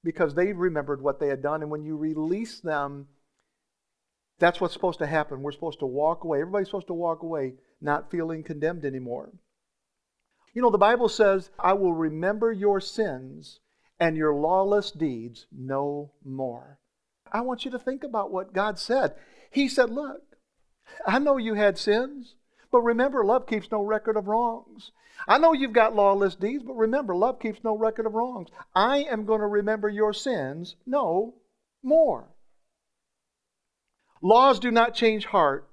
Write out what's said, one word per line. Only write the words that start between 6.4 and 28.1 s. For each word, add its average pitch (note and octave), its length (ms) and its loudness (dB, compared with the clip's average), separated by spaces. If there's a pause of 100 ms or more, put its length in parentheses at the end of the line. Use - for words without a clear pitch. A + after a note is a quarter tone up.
Everybody's F#3+ 280 -4
supposed G3 200 -10
to F3 60 -6
walk E3 280 -4
away D3 320 -6 (260)
not D3 300 -4
feeling E3 320 -6
condemned D#3 420 -6
anymore. C3 480 -8 (1200)
You A#3 80 -6
know, B3 100 6
the G3+ 80 2
Bible A3+ 300 4
says, G3 500 2
"I F3+ 140 4
will F#3+ 220 2
remember F3 580 -2
your G3 280 0
sins D3 800 -8 (380)
and E3 180 2
your D#3 180 2
lawless F#3+ 580 2
deeds A#2+ 580 -6
no C#3 600 -6 (100)
more." C3 560 -10 (540)
I G#3+ 80 -2
want B3 240 -6
you C4+ 60 -8
to B3 80 -8
think C4 260 -6
about A3 260 -4
what F#3 220 -6
God G3+ 260 -2
said. A#3+ 380 0 (340)
He C#4 180 2
said, B3 200 4
"Look, C4+ 480 -10 (680)
I G#3 120 2
know C#4 200 2
you A3 160 -2
had G3+ 240 4
sins, B3+ 580 -2 (340)
but A#3+ 120 6
remember, A#3+ 420 2
love B3+ 220 2
keeps - 240 -4
no G#3+ 120 -2
record G#3+ 340 0
of G3 100 -2
wrongs. A3+ 640 -4 (380)
I - 100 6
know E4 140 8
you've C4 200 -2
got A3+ 220 6
lawless G3 400 4
deeds, A#3 300 -4
but C4 100 -12
remember, A3+ 400 0
love A#3 240 2
keeps G#3+ 240 -6
no A3 160 -2
record A3 260 -2
of A3 100 -4